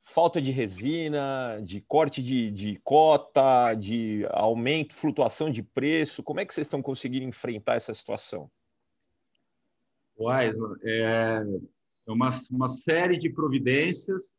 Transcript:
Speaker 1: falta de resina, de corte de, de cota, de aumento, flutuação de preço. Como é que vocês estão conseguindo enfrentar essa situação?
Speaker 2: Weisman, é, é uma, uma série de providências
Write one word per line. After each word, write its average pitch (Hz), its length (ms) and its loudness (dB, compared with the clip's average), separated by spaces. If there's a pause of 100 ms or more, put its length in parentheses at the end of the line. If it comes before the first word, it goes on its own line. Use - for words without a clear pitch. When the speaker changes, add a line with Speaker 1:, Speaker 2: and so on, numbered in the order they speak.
Speaker 1:
falta 170 360 2
de 135 100 0
resina, 131 1120 -4
de 95 160 -10
corte 147 420 0
de, 120 300 0
de 101 320 -6
cota, 135 880 6
de 107 580 -2
aumento, 120 640 0
flutuação 147 560 0
de 113 140 -4
preço. 156 580 -2
Como 151 200 -6
é 208 40 -4
que - 80 -18
vocês 147 140 -4
estão 139 140 -4
conseguindo 131 440 -6
enfrentar 120 500 -4
essa 113 180 -6
situação? 104 580 -10 (1700)
Speaker 2:
Weisman, 110 640 0
é, 113 580 2 (640)
é 110 60 -8
uma, 123 180 4 (220)
uma 127 160 0
série 170 500 2
de 156 120 -2
providências 147 1080 0